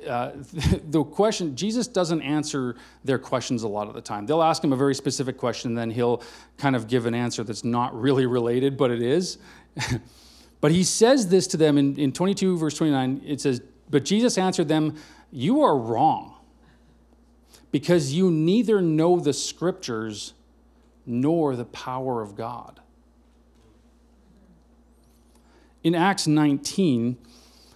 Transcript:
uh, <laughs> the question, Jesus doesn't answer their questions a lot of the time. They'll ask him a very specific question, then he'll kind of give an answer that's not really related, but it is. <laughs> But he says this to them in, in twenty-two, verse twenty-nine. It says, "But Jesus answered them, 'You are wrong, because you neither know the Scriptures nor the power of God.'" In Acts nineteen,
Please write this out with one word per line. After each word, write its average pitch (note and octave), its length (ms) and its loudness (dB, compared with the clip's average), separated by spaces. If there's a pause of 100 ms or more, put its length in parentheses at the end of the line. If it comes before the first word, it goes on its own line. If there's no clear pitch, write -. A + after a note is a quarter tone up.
uh, B2+ 280 -6
<laughs> - 0 -
the D3+ 680 0
question, G3+ 520 0
Jesus A3 320 -2
doesn't E3+ 340 -2
answer C#3 540 -2 (280)
their B2+ 160 0
questions B2 440 -4
a A2+ 40 -2
lot G#2 200 -4
of A2+ 80 -14
the A#2 60 -12
time. G#2 260 -8
They'll D#3+ 160 2
ask D#3+ 200 2
him D3+ 80 2
a C3 60 0
very C#3 180 2
specific C3 420 -4
question, A#2 360 -4
then A#2 160 -4
he'll A#2+ 320 0 (360)
kind C3+ 180 2
of A2 120 -4
give A#2 200 0
an A#2 80 -2
answer A#2+ 280 -4
that's G#2+ 220 -8
not A#2+ 340 -2
really C3 280 2
related, B2+ 500 0
but C3 140 2
it A#2 100 -2
is. D#3 380 -2 (360)
<laughs> - 140 -6 (720)
But D3+ 100 4
he F3+ 120 4
says A3+ 440 4
this F#3 200 4
to F3 100 -4
them D3 220 4
in, C#3 180 2
in C#3 160 0
twenty-two, F#3+ 420 0
verse D#3+ 200 -2
twenty-nine. C3+ 500 0
It C#3+ 160 -6
says, B2+ 220 -2 (260)
"But C#3+ 160 2
Jesus A3 320 2
answered F#3 300 0
them, D#3 280 0 (360)
'You G3+ 320 0
are F#3 120 4
wrong, A#2 600 0 (1400)
because D3 420 0
you F#3 160 4
neither F#3+ 500 2
know E3+ 400 2
the C#3+ 140 0
Scriptures A2 1000 -6 (680)
nor C#3 520 0
the A#2 100 -6
power C3 560 -6
of G#2 140 -10
God.'" A2+ 440 -12 (3000)
In E3+ 120 2
Acts F#3 320 2
nineteen, C#3+ 880 2 (580)